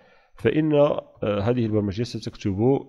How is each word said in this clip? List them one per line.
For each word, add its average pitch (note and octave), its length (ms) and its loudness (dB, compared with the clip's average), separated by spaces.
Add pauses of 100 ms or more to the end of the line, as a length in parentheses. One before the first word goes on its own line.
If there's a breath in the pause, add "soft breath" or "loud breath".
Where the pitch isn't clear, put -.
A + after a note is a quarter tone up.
(360 soft breath)
فإن، D#3 380 0
آه، B2+ 680 0
هذه A#2+ 240 0
البرمجية G#2 380 -2
ستكتب A2+ 840 -2